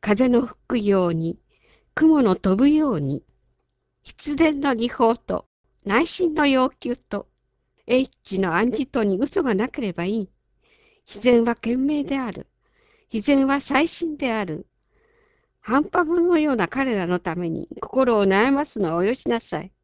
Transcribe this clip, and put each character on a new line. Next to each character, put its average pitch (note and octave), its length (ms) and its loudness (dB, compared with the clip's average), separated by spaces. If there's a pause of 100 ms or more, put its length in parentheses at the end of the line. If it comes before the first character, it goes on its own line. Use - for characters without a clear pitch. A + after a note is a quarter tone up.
風 G#3 280 2
の A#3+ 180 2
吹 - 220 -18
く B3 100 -2
よ G3 300 2
う E3+ 40 -2
に、 E3 260 -4 (560)
雲 D#4 280 4
の G3 140 4
飛 F#3+ 200 0
ぶ C4+ 140 4
よ D4+ 220 2
う D#3+ 80 -2
に、 C#3 240 -4 (800)
必 - 320 -10
然 D4+ 260 2
の C#4 140 0
理 A#3 140 -2
法 A#3+ 280 2
と、 - 300 -8 (380)
内 A3+ 220 2
心 E4+ 280 -2
の D4+ 120 2
要 C4 240 2
求 - 260 -8
と、 - 320 -10 (580)
英 C4 200 2
知 - 320 -10
の F#3 160 0
暗 G3+ 120 2
示 B3+ 200 -2
と A#3 180 -2
に G3 140 0
嘘 D4 240 -2
が B3 120 0
な G#3+ 140 -2
け - 140 -8
れ G3 100 -4
ば E3+ 120 -6
い G#3 180 -4
い。 F#3 60 -10 (760)
自 - 140 -16
然 A#3 240 4
は A#3 100 -2
賢 B3 300 -4
明 D4 200 -2
で C#4 140 -4
あ B3 120 -6
る。 - 160 -14 (680)
自 G#3+ 140 -4
然 C#4 200 4
は C#4 140 0
最 C#4 280 0
新 D#4 280 -6
で C4+ 160 -4
あ A3 120 -4
る。 D#3+ 220 -10 (920)
半 C4+ 240 0
端 F4 240 0
者 F4 120 2
の F4 180 2
よ D4+ 140 0
う B3 40 0
な A3 100 0
彼 C4 280 -2
ら F#3 120 -2
の F3+ 140 0
た E3 140 -6
め F3 140 -4
に E3 200 -6 (120)
心 A#3+ 380 0
を G3+ 60 4
悩 G3+ 260 4
ま C#4 140 0
す A#3 160 -10
の F#3+ 140 0
を - 20 0
お F3+ 80 0
よ A3 100 0
し - 140 -8
な A#3 100 0
さ E3 220 -8
い。 F3+ 120 -16 (120)